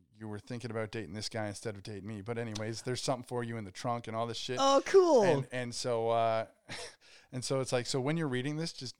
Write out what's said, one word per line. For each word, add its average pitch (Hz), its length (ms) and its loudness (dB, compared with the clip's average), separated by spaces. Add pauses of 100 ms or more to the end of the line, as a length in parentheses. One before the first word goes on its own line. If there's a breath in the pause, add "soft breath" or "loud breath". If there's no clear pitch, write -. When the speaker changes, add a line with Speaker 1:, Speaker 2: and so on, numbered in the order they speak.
(180)
Speaker 1:
you 110 80 -12
were 104 140 -8
thinking 120 320 -8
about 110 180 -4
dating 95 240 -6
this 107 140 -6
guy 110 180 -4
instead 104 300 -6
of 98 80 -16
dating 101 240 -10
me. 107 140 -8
But 117 160 -6
anyways, 110 440 -6
there's 123 180 -4
something 123 220 -2
for 123 220 -4
you 117 120 -6
in 110 80 -8
the 95 60 -12
trunk," 120 380 -4
and 110 80 -4
all 113 100 0
this 113 120 -4
shit. 127 200 -4
Speaker 2:
Oh, 269 280 6
cool. 339 360 8
Speaker 1:
And, 147 300 4
and 123 200 -4
so, 117 380 0
uh, 113 360 4 (220)
<laughs> - 640 -16
and 127 120 -6
so 135 160 0
it's 131 100 -4
like, 123 160 0
"So 135 140 -2
when 143 160 0
you're 165 100 0
reading 131 300 -2
this, 165 160 -4
just - 280 -12